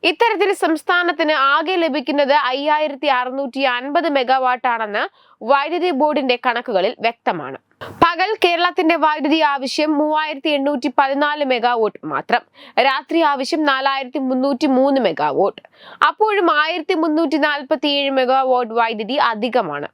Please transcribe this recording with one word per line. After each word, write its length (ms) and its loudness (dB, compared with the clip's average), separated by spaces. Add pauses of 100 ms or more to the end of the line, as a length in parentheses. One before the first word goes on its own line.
ഇത്തരത്തിൽ 500 2
സംസ്ഥാനത്തിന് 800 0
ആകെ 440 2
ലഭിക്കുന്നത് 560 0
അയ്യായിരത്തി 760 0
അറുന്നൂറ്റി 540 -2
അൻപത് 480 0
മെഗാവാട്ടാണെന്ന് 1000 0 (340)
വൈദ്യുതി 480 0
ബോർഡിന്റെ 560 0
കണക്കുകളിൽ 540 0
വ്യക്തമാണ്. 580 -4 (280)
പകൽ 580 0
കേരളത്തിന്റെ 520 2
വൈദ്യുതി 440 2
ആവശ്യം 580 0
മൂവായിരത്തി 500 -2
എണ്ണൂറ്റി 500 -2
പതിനാല് 460 0
മെഗാവാട്ട് 640 -2
മാത്രം, 340 -2 (440)
രാത്രി 360 0
ആവശ്യം 440 -2
നാലായിരത്തി 540 -2
മുന്നൂറ്റി 480 -2
മൂന്ന് 340 2
മെഗാവാട്ട്. 640 -2 (460)
അപ്പോഴും 440 2
ആയിരത്തി 420 0
മുന്നൂറ്റി 420 0
നാൽപത്തിയേഴ് 720 0
മെഗാവാട്ട് 640 2
വൈദ്യുതി 400 -2
അധികമാണ്. 800 -2